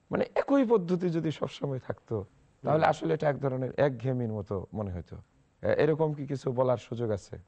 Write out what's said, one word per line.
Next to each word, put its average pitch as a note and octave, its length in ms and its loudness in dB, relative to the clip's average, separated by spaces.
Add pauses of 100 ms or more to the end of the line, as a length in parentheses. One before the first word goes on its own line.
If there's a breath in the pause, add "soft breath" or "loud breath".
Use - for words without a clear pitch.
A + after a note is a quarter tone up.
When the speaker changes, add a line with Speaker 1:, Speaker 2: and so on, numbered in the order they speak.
(120)
Speaker 1:
মানে - 140 2 (100)
একই C#4 300 4
পদ্ধতি F3+ 440 2
যদি E3 220 0
সবসময় C#3 480 -4
থাকতো, - 460 -6 (360)
তাহলে D3 200 2
Speaker 2:
হুম। D#3 80 6
Speaker 1:
আসলে D#3+ 240 0
এটা D3+ 160 0
এক C3 100 -2
ধরনের C3 380 -2
একঘেয়েমির B2 560 0
মতো G2+ 400 -4
মনে G2+ 180 -4
হতো। F2 240 -10 (460)
এ-, G#2 140 2
এরকম D3+ 380 2
কি C#3+ 140 -6
কিছু C#3 240 -4
বলার B2 260 2
সুযোগ A2+ 340 -4
আছে? - 260 -6 (100)